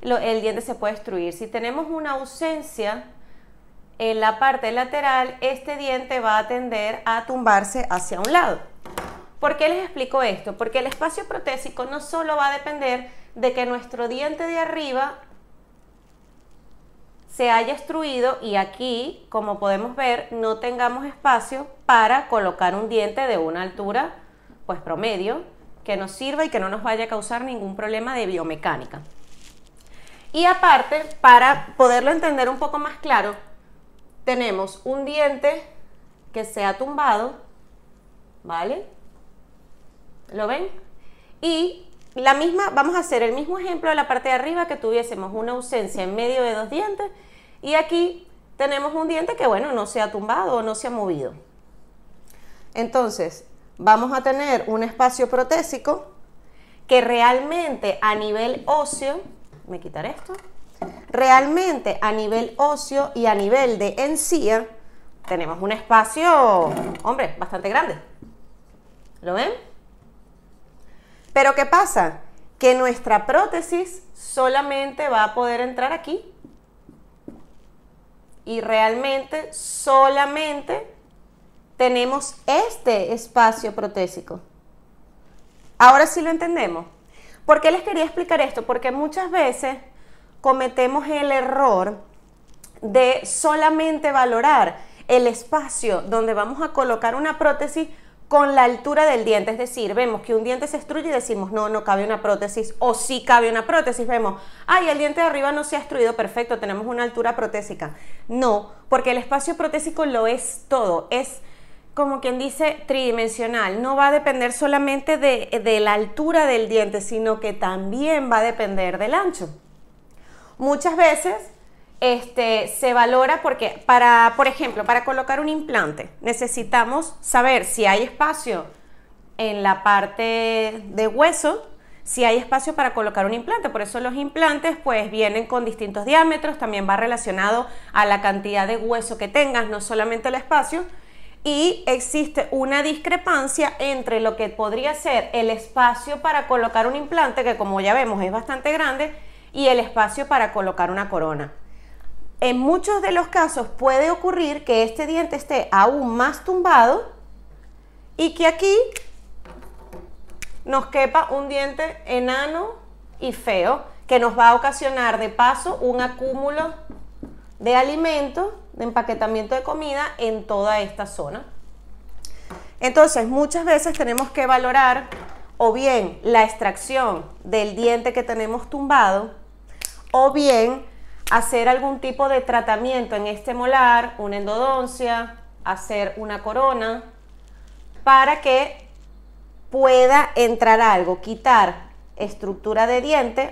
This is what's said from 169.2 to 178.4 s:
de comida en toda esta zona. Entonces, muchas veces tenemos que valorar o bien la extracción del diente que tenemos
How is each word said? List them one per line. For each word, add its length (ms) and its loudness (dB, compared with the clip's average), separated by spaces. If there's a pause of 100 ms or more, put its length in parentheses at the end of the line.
de 80 -2
comida 400 -6 (160)
en 260 -4
toda 360 0
esta 260 -8
zona. 380 -10 (1400)
Entonces, 480 6
muchas 360 0
veces 320 2
tenemos 360 0
que 140 0
valorar 600 4 (520)
o 140 6
bien 520 2
la 180 6
extracción 800 -2 (200)
del 320 -2
diente 360 2
que 120 -2
tenemos 440 -6